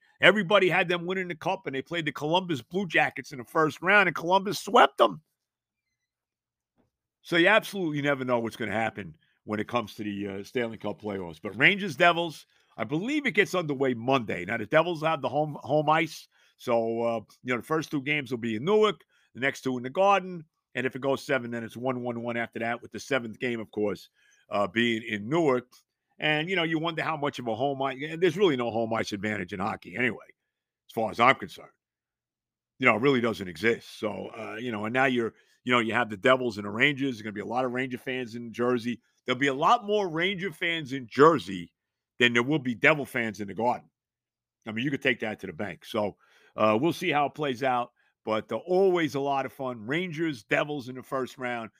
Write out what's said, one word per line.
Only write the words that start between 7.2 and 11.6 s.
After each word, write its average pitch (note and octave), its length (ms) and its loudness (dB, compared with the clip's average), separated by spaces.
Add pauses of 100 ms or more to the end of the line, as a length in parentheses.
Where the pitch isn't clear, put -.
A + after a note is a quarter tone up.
So - 140 -2
you E3+ 120 6
absolutely F#3+ 540 2
never C#3 220 0
know B2 160 2
what's A2+ 160 -4
gonna G#2 160 -4
happen G#2+ 420 -4 (300)
when G#2+ 160 -2
it G#2 80 -6
comes A#2 260 -4
to A2 100 -10
the, G2+ 240 -6
uh, G2 160 -10
Stanley A2+ 320 -4
Cup G#2 240 -8
playoffs. F#2+ 420 -6
But G2 160 -8
Rangers, F3+ 380 2